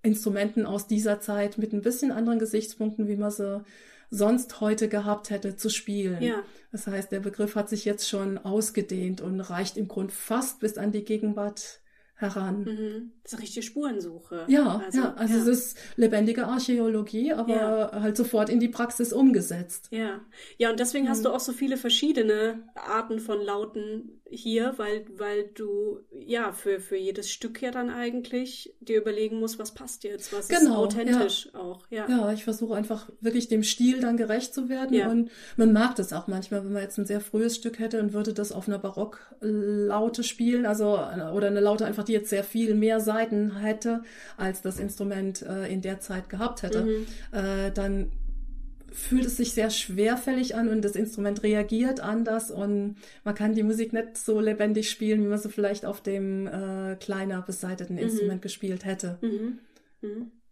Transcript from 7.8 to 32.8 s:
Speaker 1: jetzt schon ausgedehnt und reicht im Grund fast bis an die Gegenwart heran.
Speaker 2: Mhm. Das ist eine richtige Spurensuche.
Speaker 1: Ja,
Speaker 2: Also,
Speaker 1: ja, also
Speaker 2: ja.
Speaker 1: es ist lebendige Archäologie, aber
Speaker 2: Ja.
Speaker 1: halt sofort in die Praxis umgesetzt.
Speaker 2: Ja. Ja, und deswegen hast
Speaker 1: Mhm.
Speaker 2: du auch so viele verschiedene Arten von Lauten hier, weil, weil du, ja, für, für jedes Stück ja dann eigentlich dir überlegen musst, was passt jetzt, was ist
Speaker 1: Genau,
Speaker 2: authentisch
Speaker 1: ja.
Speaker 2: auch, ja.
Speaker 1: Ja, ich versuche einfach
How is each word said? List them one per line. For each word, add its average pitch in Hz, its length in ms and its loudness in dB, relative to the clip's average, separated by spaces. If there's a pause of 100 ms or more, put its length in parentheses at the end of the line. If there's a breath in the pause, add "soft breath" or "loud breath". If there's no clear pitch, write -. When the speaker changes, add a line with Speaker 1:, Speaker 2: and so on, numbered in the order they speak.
Speaker 1:
jetzt 208 240 0
schon 196 280 -2
ausgedehnt 190 840 -2
und 190 200 -4
reicht 185 360 -4
im 208 100 -2
Grund 196 240 -4
fast - 480 -4
bis 214 180 -2
an 208 160 -2
die 208 100 -2
Gegenwart 208 760 -4 (340 soft breath)
heran. 196 480 -2
Speaker 2:
Mhm. 214 480 -6 (100)
Das - 120 -14
ist 220 40 -10
eine 220 60 -10
richtige 226 220 -8
Spurensuche. 180 840 -6
Speaker 1:
Ja, 254 360 6
Speaker 2:
Also, 190 180 0
Speaker 1:
ja, - 160 0
also 220 180 2
Speaker 2:
ja. 226 60 6
Speaker 1:
es 233 60 4
ist - 300 2 (200 loud breath)
lebendige 226 500 4
Archäologie, 233 840 2
aber 226 200 0
Speaker 2:
Ja. 220 380 2 (100)
Speaker 1:
halt 214 160 2
sofort 220 320 2
in 233 100 6
die 233 100 4
Praxis 233 440 -2
umgesetzt. 269 760 4
Speaker 2:
Ja. 214 300 -4 (360 loud breath)
Ja, 233 140 4
und 226 80 -2
deswegen 247 300 2
hast 226 100 2
Speaker 1:
Mhm. 220 60 -2
Speaker 2:
du 262 60 4
auch 262 100 0
so 254 100 -4
viele 262 260 -2
verschiedene 226 880 2 (100)
Arten 226 460 -2
von 214 240 -2
Lauten 214 720 -6 (160)
hier, 226 480 0
weil, 214 280 -4 (120)
weil 208 360 -2
du, 208 460 -4 (120)
ja, 220 400 -2
für, 196 300 -2
für 196 160 -4
jedes 190 340 -4
Stück 226 300 -8
ja 254 100 -2
dann 247 180 -2
eigentlich 247 920 -6
dir 220 180 2
überlegen 214 400 0
musst, 226 200 -2
was 214 140 -8
passt - 300 -14
jetzt, 208 300 -8
was 403 160 -4
ist 349 100 6
Speaker 1:
Genau, 262 240 6
Speaker 2:
authentisch 226 680 2
Speaker 1:
ja. - 60 -12
Speaker 2:
auch, 185 300 -10
ja. 214 200 -4
Speaker 1:
Ja, 220 240 4
ich 214 100 -4
versuche 220 320 -2
einfach 214 340 -4 (120)